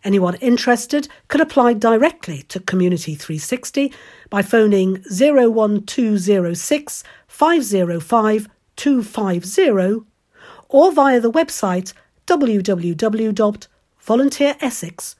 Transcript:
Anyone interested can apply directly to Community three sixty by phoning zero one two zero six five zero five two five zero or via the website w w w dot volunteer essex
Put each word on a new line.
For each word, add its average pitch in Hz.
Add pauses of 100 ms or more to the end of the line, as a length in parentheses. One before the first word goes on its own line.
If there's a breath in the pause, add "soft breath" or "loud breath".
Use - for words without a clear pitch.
Anyone 185
interested 247 (200 loud breath)
can 294
apply 247
directly 220
to 185
Community 180
three 156
sixty 254 (360 loud breath)
by 202
phoning 202
zero 247
one 214
two 220
zero 180
six 294 (240 loud breath)
five 320
zero 185
five 214 (280)
two 269
five 185
zero 214 (640 loud breath)
or 330
via 269
the 226
website 202 (320 soft breath)
w 247
w 175
w 220
dot 208 (320)
volunteer 277
essex -